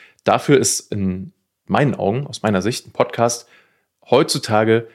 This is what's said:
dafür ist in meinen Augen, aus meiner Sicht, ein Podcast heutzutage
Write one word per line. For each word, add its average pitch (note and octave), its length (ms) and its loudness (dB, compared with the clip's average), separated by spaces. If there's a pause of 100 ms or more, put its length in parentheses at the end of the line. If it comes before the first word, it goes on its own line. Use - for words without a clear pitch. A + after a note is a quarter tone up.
(220)
dafür B2 340 4
ist - 360 -2
in F#2+ 400 -4 (340)
meinen A#2+ 300 0
Augen, A2+ 320 -4
aus - 160 -10
meiner G2+ 180 0
Sicht, A2+ 240 -6
ein - 60 -20
Podcast - 560 -2 (600)
heutzutage A2+ 880 2